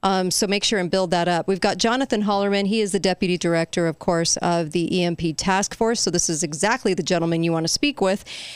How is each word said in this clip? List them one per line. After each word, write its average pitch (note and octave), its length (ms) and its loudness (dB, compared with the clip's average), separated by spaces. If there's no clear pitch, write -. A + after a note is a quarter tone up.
Um, F#3+ 280 2
so - 160 0
make G3 180 0
sure G#3 140 2
and F3+ 120 -2
build F#3+ 200 2
that F3 180 2
up. E3 180 0
We've F#3+ 140 0
got G3+ 160 2
Jonathan A#3 460 0
Hollerman. G3+ 440 2
He A3 140 0
is G3+ 120 -2
the G3+ 60 2
Deputy F3+ 380 0
Director, E3+ 500 0
of D#3+ 120 -2
course, E3+ 400 0
of E3+ 340 0
the F3 260 0
E F3 60 2
M E3+ 100 0
P D#3+ 200 -4
Task G3 400 -2
Force. A3+ 260 0
So F#3 100 -2
this E3+ 200 0
is D#3 120 -2
exactly F#3+ 520 0
the D#3+ 80 -2
gentleman E3 400 0
you E3+ 100 0
wanna D#3+ 160 0
speak - 320 -2
with. G3 240 0